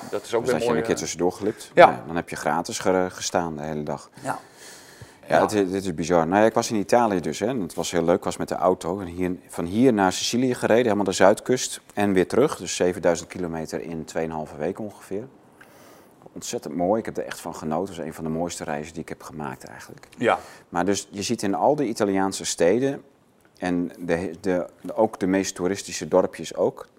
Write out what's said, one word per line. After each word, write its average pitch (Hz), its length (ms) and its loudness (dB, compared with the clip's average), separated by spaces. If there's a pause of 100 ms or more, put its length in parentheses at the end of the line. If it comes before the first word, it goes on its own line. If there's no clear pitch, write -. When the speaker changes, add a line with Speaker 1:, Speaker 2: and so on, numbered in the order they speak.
(120)
Speaker 1:
dat 104 120 -6
is - 100 -6
ook 117 80 2
Speaker 2:
Dus 120 40 -6
Speaker 1:
weer 127 80 2
Speaker 2:
als 78 100 0
je - 60 0
Speaker 1:
mooi, - 100 0
Speaker 2:
een 113 60 -2
keer 107 100 0
Speaker 1:
eh. - 60 -2
Speaker 2:
tussendoor 87 300 0
glipt, - 420 -6
Speaker 1:
Ja. 175 160 10
Speaker 2:
ja, 64 180 -4
dan 82 80 -8
heb 85 140 -2
je 80 60 -8
gratis 78 440 -2
ge-, 92 300 2
gestaan 85 460 -4
de 73 80 -8
hele 76 200 -6
dag. 76 260 -8 (120)
Speaker 1:
Ja. 131 180 -6 (880)
Speaker 2:
Ja, 78 80 4
Speaker 1:
Ja. 82 60 8
Speaker 2:
het, 95 80 4
dit 98 240 2 (120)
is 92 80 -2
bizar. 82 340 2
Nou 98 140 6
ja, 110 60 8
ik 110 60 2
was 117 180 0
in 113 60 0
Italië 104 420 2
dus, 78 200 -4
hè, 101 80 0
en 127 140 -4
het 82 120 -6
was 87 180 -6
heel 85 120 2
leuk. 85 140 4
Ik - 60 -10
was 90 140 -4
met - 100 -6
de - 80 -4
auto 92 440 0
en 95 60 -8
hier, 90 260 -4 (160)
van - 180 -6
hier 113 280 4
naar 98 180 4
Sicilië 123 420 -2
gereden, 120 300 4
helemaal 104 200 2
de 95 80 2
zuidkust 107 720 4 (120)
en 104 200 0
weer 90 140 4
terug. - 300 2
Dus 87 180 -8
zevenduizend 87 540 0
kilometer 82 520 -6
in 80 240 -10
tweeënhalve 80 520 -6
week 80 220 -4
ongeveer. 107 480 -10 (1080)
Ontzettend - 420 -8
mooi. 90 240 2
Ik 104 60 -6
heb - 120 -8
er - 80 -6
echt - 140 -12
van 82 160 -10
genoten. 80 320 -4
Het 90 100 -14
was 80 80 -8
een 80 80 -10
van 82 100 -12
de 78 60 -4
mooiste 85 340 -6
reizen 80 300 -8
die 80 80 -8
ik - 80 -14
heb - 140 -12
gemaakt 73 400 -12
eigenlijk. - 440 -20 (100)
Speaker 1:
Ja. 107 220 4 (300)
Speaker 2:
Maar 90 160 -2
dus, 98 260 0
je 101 100 -8
ziet 113 220 -2
in 101 120 0
al 113 200 4
die 143 120 0
Italiaanse 98 580 0
steden... 120 580 2 (540)
en 87 420 -2
de, 85 320 -2 (100)
de, 92 260 0 (280)
ook 110 240 2
de 95 80 0
meest 95 280 0
toeristische 90 520 -4
dorpjes 90 480 0
ook... - 320 -2 (120)